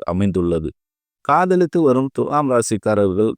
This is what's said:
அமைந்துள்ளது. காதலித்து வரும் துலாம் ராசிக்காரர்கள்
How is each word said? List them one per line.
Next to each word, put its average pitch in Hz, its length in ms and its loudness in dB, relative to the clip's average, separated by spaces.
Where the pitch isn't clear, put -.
அமைந்துள்ளது. 87 640 -2
காதலித்து 175 560 2
வரும் 135 320 2
துலாம் 143 380 -2
ராசிக்காரர்கள் 107 880 0